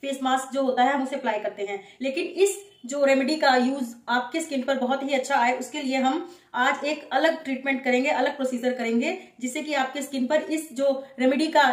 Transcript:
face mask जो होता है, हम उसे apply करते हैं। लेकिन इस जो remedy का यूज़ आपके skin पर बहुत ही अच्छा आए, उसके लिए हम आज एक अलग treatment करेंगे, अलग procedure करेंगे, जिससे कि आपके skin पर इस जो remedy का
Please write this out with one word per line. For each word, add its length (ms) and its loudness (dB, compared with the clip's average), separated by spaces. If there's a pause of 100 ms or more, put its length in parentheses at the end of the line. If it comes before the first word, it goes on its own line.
face 220 -6
mask 300 0
जो 100 0
होता 200 2
है, 100 4
हम 100 0
उसे 120 -6
apply 240 -2
करते 260 -6
हैं। 180 -8 (180)
लेकिन 240 -2 (180)
इस 140 2 (280)
जो 200 -2
remedy 300 4
का 200 4
यूज़ 380 0 (160)
आपके 320 0
skin 220 -4
पर 140 0
बहुत 260 -2
ही 100 -4
अच्छा 220 0
आए, 220 2
उसके 240 -8
लिए 160 -2
हम 320 0 (260)
आज 280 0
एक 300 -4
अलग 300 2
treatment 400 -4
करेंगे, 260 2
अलग 260 0
procedure 380 -2
करेंगे, 440 -2 (220)
जिससे 220 -6
कि 120 -6
आपके 280 -2
skin 260 -4
पर 160 2
इस 300 -4
जो 180 2 (280)
remedy 300 4
का 240 6